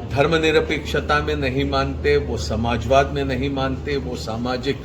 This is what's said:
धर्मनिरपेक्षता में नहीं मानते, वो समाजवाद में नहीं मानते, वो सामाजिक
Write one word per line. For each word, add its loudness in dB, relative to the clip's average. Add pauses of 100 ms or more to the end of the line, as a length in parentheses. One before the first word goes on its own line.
(120)
धर्मनिरपेक्षता 2
में -2
नहीं 0
मानते, 0
वो -2
समाजवाद 2
में -2
नहीं -2
मानते, -2
वो -6
सामाजिक -4